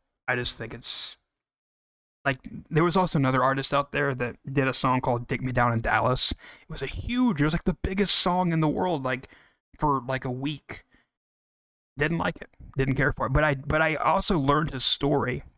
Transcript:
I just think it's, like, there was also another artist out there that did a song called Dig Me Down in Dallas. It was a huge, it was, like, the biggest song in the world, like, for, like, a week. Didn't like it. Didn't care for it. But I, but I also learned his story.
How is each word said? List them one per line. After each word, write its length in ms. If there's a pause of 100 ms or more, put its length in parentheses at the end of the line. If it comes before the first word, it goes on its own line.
(260)
I 100
just 220
think 160
it's, 420 (1080)
like, 140 (300)
there 160
was 120
also 220
another 240
artist 300
out 200
there 220
that 220 (140)
did 180
a 60
song 260
called 260
Dig 160
Me 100
Down 200
in 80
Dallas. 520
It 360
was 140
a 40
huge, 540
it 40
was, 100
like, 100
the 180
biggest 320
song 380
in 80
the 80
world, 360
like, 240 (500)
for, 280
like, 200
a 40
week. 540 (1120)
Didn't 220
like 180
it. 140 (260)
Didn't 200
care 160
for 140
it. 60
But 120
I, 100
but 260
I 160
also 420
learned 340
his 120
story. 600 (140)